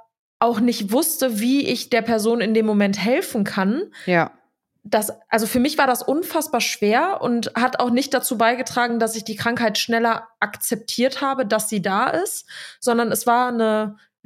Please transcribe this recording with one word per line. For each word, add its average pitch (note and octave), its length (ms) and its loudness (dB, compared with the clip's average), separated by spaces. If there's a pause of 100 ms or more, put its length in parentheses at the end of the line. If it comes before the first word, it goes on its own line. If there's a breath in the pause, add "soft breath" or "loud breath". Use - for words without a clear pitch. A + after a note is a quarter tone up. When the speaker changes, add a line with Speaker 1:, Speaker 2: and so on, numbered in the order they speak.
(380)
Speaker 1:
auch A#3 220 2
nicht A3 320 0
wusste, C4 480 0
wie C4 260 2
ich - 240 -4
der A#3 120 4
Person A3+ 380 2
in A3 140 2
dem A3 100 4
Moment G3+ 340 2
helfen A#3+ 460 0
kann. G#3 480 -2 (140)
Speaker 2:
Ja. E3+ 260 2 (500)
Speaker 1:
Das, - 300 0 (160)
also A3+ 180 2
für B3+ 140 0
mich D4 160 0
war C#4+ 100 4
das B3 160 0
unfassbar D4 600 -2
schwer B3 580 0
und A#3 340 -2
hat B3 260 0
auch B3 100 2
nicht B3+ 240 0
dazu B3 240 0
beigetragen, A#3+ 600 0
dass A3 180 0
ich G#3+ 80 -10
die G#3+ 120 -8
Krankheit A#3 400 -2
schneller A3+ 520 0 (120)
akzeptiert A#3 800 -2
habe, C4+ 240 -2
dass G#3+ 240 0
sie G#3 140 -2
da G3+ 260 0
ist, - 380 -4 (340 loud breath)
sondern A#3 320 2
es - 140 -2
war B3 220 4
eine G#3+ 480 0 (300 soft breath)